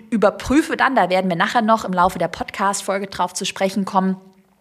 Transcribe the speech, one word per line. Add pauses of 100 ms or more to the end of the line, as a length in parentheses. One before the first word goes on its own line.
überprüfe
dann,
da
werden
wir
nachher
noch
im
Laufe
der
Podcast-Folge
drauf
zu
sprechen
kommen, (440)